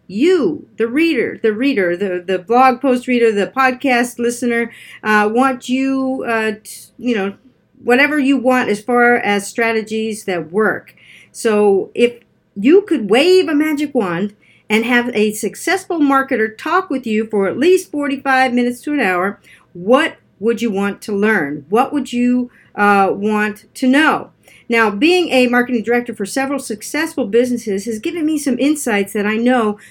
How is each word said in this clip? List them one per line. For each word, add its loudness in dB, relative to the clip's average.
you, 0
the 0
reader, -2
the 2
reader, 0
the, -4
the -2
blog 2
post 0
reader, 4
the 0
podcast 0
listener, -2
uh, 2
want 0
you, -2
uh, -2
t-, -20
you -2
know, -4
whatever 2
you 2
want 0
as -2
far 2
as -2
strategies -4
that -6
work. -2
So 2
if 0
you 4
could -2
wave 4
a 0
magic -2
wand -2
and 2
have 0
a 0
successful -4
marketer 0
talk -2
with -4
you 0
for 0
at -4
least 2
forty-five 0
minutes 0
to -6
an -2
hour, -2
what 0
would -2
you -2
want -4
to -8
learn? 0
What 0
would -4
you, 0
uh, 4
want -4
to -2
know? 2
Now, 2
being 2
a 4
marketing 0
director -2
for -6
several -4
successful -6
businesses 0
has -6
given -4
me 0
some -2
insights 0
that -2
I 0
know 0